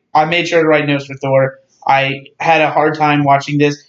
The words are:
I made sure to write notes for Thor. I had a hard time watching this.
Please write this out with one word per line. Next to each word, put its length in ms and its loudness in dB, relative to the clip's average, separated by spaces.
I 120 2
made 220 -2
sure 140 2
to 60 0
write 180 2
notes 200 -2
for 80 -14
Thor. 460 -2
I 400 -2
had 220 2
a 100 0
hard 280 0
time 260 0
watching 320 0
this. 320 0